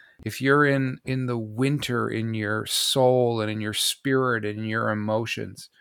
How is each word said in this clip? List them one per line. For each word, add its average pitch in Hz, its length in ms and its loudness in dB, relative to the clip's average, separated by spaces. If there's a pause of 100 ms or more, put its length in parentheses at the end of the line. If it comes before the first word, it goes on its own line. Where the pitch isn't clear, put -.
(240)
if - 180 -8
you're 139 240 6
in, 135 380 0
in 131 220 -2
the 123 120 -2
winter 117 720 0
in 113 240 -2
your 107 320 -2
soul 123 760 2
and 107 100 -2
in 107 80 -4
your 107 140 -4
spirit 127 720 0
and 104 240 -6
your 113 200 -2
emotions, 107 800 -4 (120)